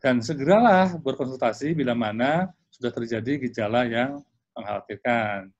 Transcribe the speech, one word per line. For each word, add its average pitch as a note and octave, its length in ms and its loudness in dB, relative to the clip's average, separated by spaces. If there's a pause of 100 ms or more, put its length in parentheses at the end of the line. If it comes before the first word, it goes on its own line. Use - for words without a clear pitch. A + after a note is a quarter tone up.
Dan B2+ 160 4
segeralah F#3 800 4
berkonsultasi C3 720 -2
bila B2 240 0
mana A#2+ 480 0 (240)
sudah A#2+ 240 -6
terjadi A#2 480 -4
gejala A#2 480 0
yang C3+ 320 -2 (320)
mengkhawatirkan. G#2 960 -4 (100)